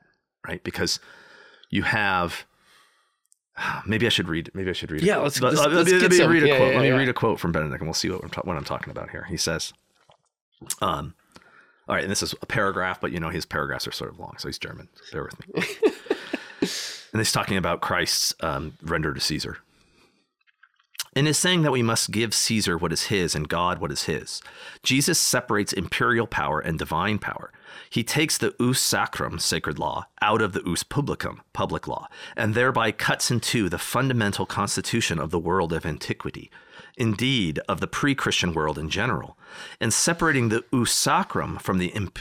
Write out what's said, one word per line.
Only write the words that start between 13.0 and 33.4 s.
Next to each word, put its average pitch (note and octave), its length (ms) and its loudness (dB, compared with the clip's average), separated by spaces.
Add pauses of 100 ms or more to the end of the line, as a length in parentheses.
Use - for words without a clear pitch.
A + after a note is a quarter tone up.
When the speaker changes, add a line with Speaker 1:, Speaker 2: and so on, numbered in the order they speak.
Speaker 1:
but, C#2+ 100 -2
you E2+ 80 -4
know, E2 100 -2
his E2+ 160 -4
paragraphs C#2 420 -4
are - 40 -8
sort - 200 -8
of - 80 -20
long, - 180 -16
so - 100 -10
he's C#2+ 120 -8
German. - 280 -12 (240)
Bear C#2+ 120 -6
with - 320 -14
me. - 80 -2 (280)
Speaker 2:
<laughs> - 0 - (1200)
Speaker 1:
And G#2+ 60 0
he's G#2+ 140 2
talking G2 240 0
about E2+ 240 0
Christ's, - 580 0
um, D2 420 -4
render D#2 320 0
to C2 60 -8
Caesar. - 380 -4 (1600)
In C#3 120 4
his D3+ 120 4
saying F3+ 260 4
that D3 100 6
we B2+ 100 4
must A2+ 280 2
give G#2+ 220 0
Caesar F#2+ 440 2
what E2 160 0
is D#2+ 140 -2
his F2+ 280 2
and D#2 140 -2
God F2 300 0
what D#2+ 120 -4
is C#2 120 -4
his, - 380 -4 (400)
Jesus C#3 380 2
separates G#2 540 0
imperial A#2 540 0
power D2+ 340 -2
and D#2+ 180 -4
divine F2+ 400 0
power. - 320 -10 (380)
He A#2 140 -2
takes D3+ 340 0
the - 240 0
us B2 180 4
sacrum, G2 600 0
sacred E2 380 -2
law, D2+ 300 -4 (140)
out G#2+ 200 4
of G2+ 120 0
the F#2+ 100 0
us E2+ 200 -2
publicum, G2+ 560 -4 (120)
public E2 360 -4
law, B1 200 -6 (300)
and G#2+ 160 0
thereby A#2+ 400 4
cuts - 360 0
in A#2+ 120 2